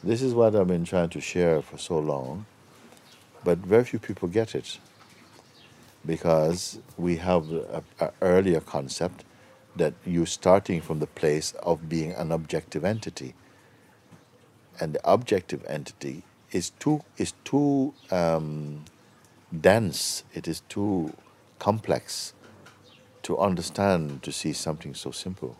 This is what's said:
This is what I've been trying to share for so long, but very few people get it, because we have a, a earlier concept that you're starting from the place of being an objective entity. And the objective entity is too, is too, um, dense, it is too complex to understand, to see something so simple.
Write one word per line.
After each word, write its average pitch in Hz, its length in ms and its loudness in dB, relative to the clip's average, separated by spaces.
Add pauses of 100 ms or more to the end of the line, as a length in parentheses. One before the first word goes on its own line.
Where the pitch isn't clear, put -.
This 113 180 0
is 131 140 0
what 113 220 6
I've 95 100 6
been 87 180 0
trying 87 260 0
to 76 100 -8
share 82 420 2
for - 160 -16
so 82 200 -2
long, 76 460 -4 (1000)
but 87 140 4
very 101 260 4
few 117 160 -4
people - 280 -6
get 107 260 -2
it, - 240 -6 (1300)
because 82 720 2 (200)
we 87 180 0
have 85 360 0
a, 80 300 -6 (180)
a 80 100 0 (100)
earlier 92 400 4
concept - 640 -6 (520)
that 78 180 2 (100)
you're 85 220 0
starting 92 560 4
from 80 160 -4
the 73 80 -2
place 78 460 0 (100)
of 80 260 0
being 80 240 -2
an 82 200 -4
objective 80 520 -4
entity. 90 500 -4 (1400)
And 78 160 -6
the - 160 0
objective 98 560 2
entity 69 580 -10 (260)
is 92 200 -2
too, 147 320 -2 (140)
is - 160 -4 (120)
too, 143 500 2 (160)
um, 76 760 -2 (720)
dense, 95 680 2 (100)
it - 120 -8
is 80 220 -6
too 98 460 -2 (440)
complex - 760 -2 (880)
to - 160 -2
understand, 85 840 2
to - 100 -8
see 78 200 -4
something 76 420 -6
so - 160 -10
simple. 67 500 -10